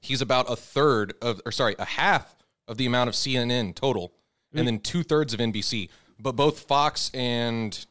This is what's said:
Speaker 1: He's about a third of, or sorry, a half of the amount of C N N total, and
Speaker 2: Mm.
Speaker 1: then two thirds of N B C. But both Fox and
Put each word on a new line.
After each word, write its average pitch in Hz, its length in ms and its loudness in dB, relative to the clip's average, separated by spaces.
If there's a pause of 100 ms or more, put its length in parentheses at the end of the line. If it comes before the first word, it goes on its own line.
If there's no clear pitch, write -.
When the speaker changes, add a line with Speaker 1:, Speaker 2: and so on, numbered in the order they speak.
Speaker 1:
He's 131 200 -4
about 127 300 2
a 120 60 -2
third 123 680 2
of, 117 240 -2
or 113 60 -4
sorry, 117 260 0
a 104 60 -4
half 170 500 0 (320)
of 113 100 -10
the 127 100 0
amount 123 220 2
of 110 60 -6
C 131 220 -2
N 120 160 0
N 113 200 -2
total, 110 400 -2 (400)
and 147 100 0
Speaker 2:
Mm. - 40 2
Speaker 1:
then 113 140 0
two 170 240 -2
thirds 151 280 2
of 110 80 -4
N 113 120 2
B 98 100 -2
C. 101 260 -4 (300)
But 123 140 -4
both 143 280 2
Fox - 540 0
and 117 760 -4